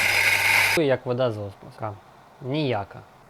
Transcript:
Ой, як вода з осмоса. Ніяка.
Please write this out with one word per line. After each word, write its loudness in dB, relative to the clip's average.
Ой, 2
як 2
вода 0
з -8
осмоса. -10
Ніяка. -4